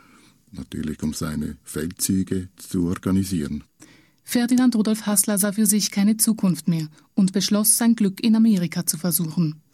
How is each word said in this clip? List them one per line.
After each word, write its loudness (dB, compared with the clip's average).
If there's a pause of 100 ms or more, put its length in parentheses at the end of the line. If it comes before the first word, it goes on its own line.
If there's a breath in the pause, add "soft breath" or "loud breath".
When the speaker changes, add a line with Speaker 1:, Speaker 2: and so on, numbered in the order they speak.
(520 soft breath)
Speaker 1:
natürlich -8
um -2
seine -6
Feldzüge -4
zu -4
organisieren. -2 (580 soft breath)
Speaker 2:
Ferdinand 2
Rudolf 0
Hassler 0
sah 0
für 0
sich 0
keine 2
Zukunft 0
mehr -2 (260 soft breath)
und 2
beschloss, 2
sein 4
Glück 0
in 4
Amerika 2
zu -2
versuchen. -2 (120)